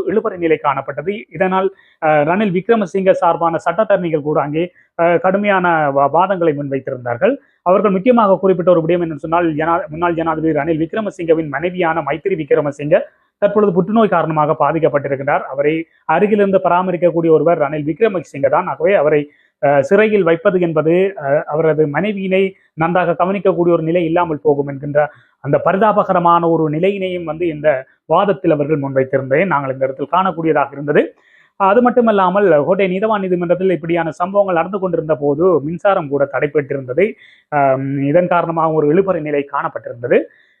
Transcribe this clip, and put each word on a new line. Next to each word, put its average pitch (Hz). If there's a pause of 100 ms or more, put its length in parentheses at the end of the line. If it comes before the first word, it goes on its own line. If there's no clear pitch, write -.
இழுபறி 202
நிலை 160
காணப்பட்டது. 147
இதனால், 185 (340)
அஹ், 156
ரணில் 190
விக்ரமசிங்க 190
சார்பான 170
சட்டத்தரணிகள் 175
கூட 151
அங்கே, 147 (380)
அஹ், 170
கடுமையான 180
வா-, 139
வாதங்களை 175
முன்வைத்திருந்தார்கள். 135 (260)
அவர்கள் 196
முக்கியமாக 196
குறிப்பிட்ட 180
ஒரு 175
விடயம் 175
என்னன்னு 160
சொன்னால், 165
ஜனா-, 165
முன்னாள் 170
ஜனாதிபதி 160
ரணில் 156
விக்ரமசிங்கவின் 165
மனைவியான 165
மைத்திரி 156
விக்ரமசிங்க 151 (420)
தற்பொழுது 202
புற்றுநோய் 208
காரணமாக 156
பாதிக்கப்பட்டிருக்கிறார். 143
அவரை 147 (200)
அருகிலிருந்து 196
பராமரிக்கக்கூடிய 175
ஒருவர் 160
ரணில் 151
விக்ரமசிங்க 160
தான். 170
ஆகவே 160
அவரை 151 (440)
அஹ், 143
சிறையில் 196
வைப்பது 170
என்பது, 170
அஹ், 147
அவரது 156
மனைவியினை 190 (180)
நன்றாக 170
கவனிக்கக்கூடிய 175
ஒரு 165
நிலை 170
இல்லாமல் 165
போகும் 143
என்கின்ற 143 (300)
அந்த 143
பரிதாபகரமான 175
ஒரு 160
நிலையினையும் 180
வந்து 160
இந்த 147 (200)
வாதத்தில் 185
அவர்கள் 147
முன்வைத்திருந்ததை 135
நாங்கள் 143
இந்த 131
இடத்தில் 135
காணக்கூடியதாக 160
இருந்தது. 147 (420)
அது 202
மட்டுமல்லாமல், 202
கோட்டை 185
நீதவான் 214
நீதிமன்றத்தில் 180
இப்படியான 165
சம்பவங்கள் 190
நடந்து 185
கொண்டிருந்த 160
போது 147
மின்சாரம் 175
கூட 139
தடைப்பட்டிருந்தது. 139 (380)
ஆம், 139
இதன் 156
காரணமாக 165
ஒரு 151
இழுபறி 185
நிலை 143
காணப்பட்டிருந்தது. 139 (400)